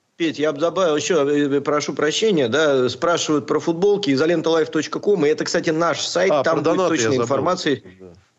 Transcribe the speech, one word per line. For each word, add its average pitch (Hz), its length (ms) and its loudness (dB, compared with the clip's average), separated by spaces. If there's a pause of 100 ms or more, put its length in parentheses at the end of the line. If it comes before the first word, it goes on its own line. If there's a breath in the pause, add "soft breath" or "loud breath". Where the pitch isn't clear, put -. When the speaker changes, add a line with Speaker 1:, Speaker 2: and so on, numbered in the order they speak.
(160)
Speaker 1:
Петь, 165 220 -2
я 147 160 0
бы 139 60 -10
добавил 190 360 0
ещё, 151 320 0
э, 143 300 2
э, 139 40 -2
прошу 147 340 -2
прощения, 156 540 0
да, 139 380 2
спрашивают 151 600 -2
про 151 120 0
футболки, 175 540 0
изолента 160 380 0
лайф 160 180 2
точка 160 300 -4
ком, 196 260 2
и 147 40 4
это, 151 140 0
кстати, 160 280 -2
наш 156 300 0
сайт, 180 300 0
Speaker 2:
А, 147 120 2
Speaker 1:
там 247 140 0
Speaker 2:
про - 40 -2
Speaker 1:
будет - 20 -2 (140)
Speaker 2:
донаты 180 120 2
Speaker 1:
точная 147 160 0
Speaker 2:
я 113 80 2
забыл. 127 100 2
Speaker 1:
информация. 143 580 0 (180)
Speaker 2:
Да. 92 80 -18 (320)